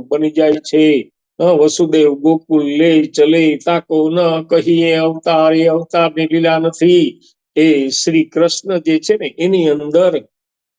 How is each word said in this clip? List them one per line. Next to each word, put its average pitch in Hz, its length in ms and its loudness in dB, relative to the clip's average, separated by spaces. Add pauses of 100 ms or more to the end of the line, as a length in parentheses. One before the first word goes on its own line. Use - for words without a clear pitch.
બની 151 240 -2
જાય 151 340 0
છે. 151 200 2 (540)
અ, 165 140 -2
વસુદેવ 156 600 2
ગોકુલ 156 480 -2 (140)
લે 165 140 2 (140)
ચલે, 156 380 0 (140)
તાકો 170 400 -4 (120)
ન 170 100 -2 (240)
કહીએ 165 520 0
અવતાર, 160 580 0
એ 160 140 0
અવતારની 160 640 -2
લીલા 165 280 0
નથી. 165 460 2 (500)
એ 156 100 2 (240)
શ્રી 160 360 -2
કૃષ્ણ 170 540 -4
જે 160 200 -2
છે 208 180 -2
ને, 151 100 -8 (100)
એની 175 320 0
અંદર 151 440 0 (640)